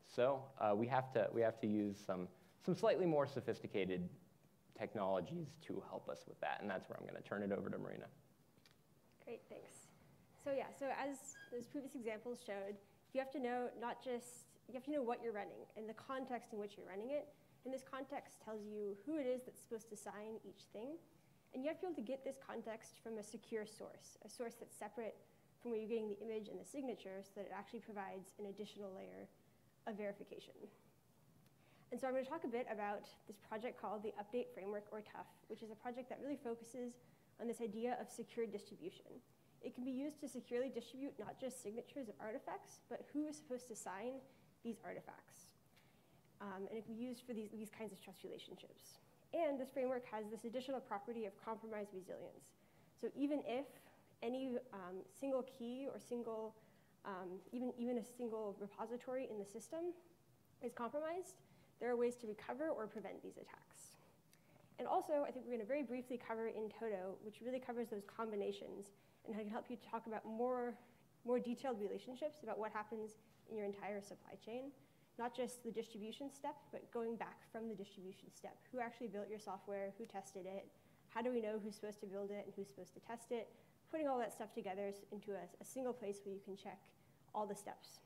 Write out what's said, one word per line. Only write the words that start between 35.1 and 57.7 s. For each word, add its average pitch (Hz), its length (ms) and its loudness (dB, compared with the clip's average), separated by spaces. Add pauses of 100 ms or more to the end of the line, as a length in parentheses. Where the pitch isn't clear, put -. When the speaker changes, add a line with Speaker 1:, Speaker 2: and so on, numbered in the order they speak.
Speaker 2:
which 214 120 -6
is 220 100 -8
a 220 40 -6
project 247 340 -4
that - 140 -4
really 277 160 0
focuses 240 580 -2 (460)
on 233 40 0
this 233 140 0
idea 226 400 2
of 214 80 -4
secure - 380 -2
distribution. - 720 -6 (400)
It 247 140 -6
can 247 100 -4
be 269 60 2
used 277 300 0
to 285 80 -4
securely 247 420 2
distribute 262 480 -4
not 208 200 -4
just 247 240 -2
signatures 233 460 -4
of 202 140 -6
artifacts, 277 640 -4
but - 240 -4
who 302 140 4
is 302 100 -2
supposed 247 320 -2
to 214 80 -4
sign 226 460 -2 (420)
these 233 180 0
artifacts. - 680 -8 (880)
Um, 196 300 -2
and 220 80 0
it 214 80 -4
can 226 80 -4
be 220 80 -2
used 247 240 -2
for 247 80 -2
these, 214 180 -2
these 214 160 -4
kinds 214 240 -4
of 185 80 -12
trust - 240 -14
relationships. - 720 -10 (380)
And 302 260 8
this 262 80 0
framework 254 420 4
has 214 200 0
this 220 140 -6
additional 247 360 0
property 240 460 0
of 196 60 -2 (120)
compromise 214 480 -2
resilience. - 640 -8 (420)
So 233 160 0
even 285 320 4
if 254 200 2 (560)
any, 254 340 2 (160)
um, 185 320 -4 (140)
single 262 240 4
key 254 500 -2
or 214 80 -6
single, 226 540 -2 (500)
um, 185 340 -4 (140)
even, 247 260 2